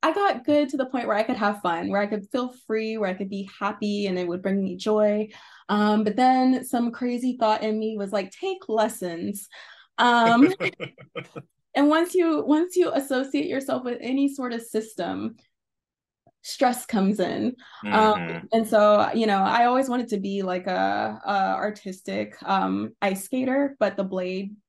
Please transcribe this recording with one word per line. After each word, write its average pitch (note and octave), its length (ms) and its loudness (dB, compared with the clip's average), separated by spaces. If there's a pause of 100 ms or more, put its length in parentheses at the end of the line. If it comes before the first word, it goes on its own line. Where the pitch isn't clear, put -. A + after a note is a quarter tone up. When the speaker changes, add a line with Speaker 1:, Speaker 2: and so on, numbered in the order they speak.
Speaker 1:
I D#4 100 0
got G4+ 320 0
good D4 240 2
to D4 80 -6
the B3+ 80 -2
point B3+ 220 -4
where G#3 100 0
I A3 60 0
could B3 140 -2
have G#3 240 0
fun, F3 280 -2
where G3 100 0
I G#3 60 0
could G#3 260 -6
feel B3 220 -4 (140)
free, A3 320 -4
where G3 100 -2
I F#3 60 -4
could G3 140 -8
be G3 200 -8 (100)
happy, G#3 460 -2
and F#3 140 -2
it F3+ 80 -4
would F#3 160 -6
bring G3 200 0
me F#3 140 -6
joy. G#3+ 520 2 (380)
Um, G#3 360 2
but G#3 120 0
then B3+ 480 4
some A#3+ 280 -2
crazy B3 480 -4
thought A3 240 2
in G#3+ 160 0
me A3 180 -2
was G3 160 -6
like, F#3+ 160 -2
"Take F#4+ 400 -8
lessons." G3+ 800 -4 (480)
Um, A#3+ 500 6 (120)
<laughs> - 1120 -10
and C#4+ 160 4
once E4 240 2
you, E4 320 2
once D#4+ 300 2
you F4+ 160 2
associate C4+ 560 -2
yourself B3+ 360 -4
with A#3+ 160 -4
any C#4 340 0
sort B3 200 -6
of A#3 80 -6
system, A3 760 -6 (1040)
stress B3 420 0
comes G3+ 340 0
in. G#3 360 -2 (360)
Um, G#3+ 220 4 (100)
Speaker 2:
Mm-hmm. E3+ 300 -8
Speaker 1:
and A3+ 140 2
so, G#3 480 6
you A3+ 100 2
know, G3 160 2
I A3+ 240 4
always B3+ 240 2
wanted A#3+ 200 -2
to G3+ 100 -2
be, G3 240 -4
like, F#3 240 -4
a, G3+ 580 -2
a - 60 -4 (260)
artistic, G3+ 840 -6
um, G3 580 -2
ice G3 240 -2
skater, C4+ 540 -2
but G3 180 0
the G3 60 -2
blade F#3+ 520 -6 (140)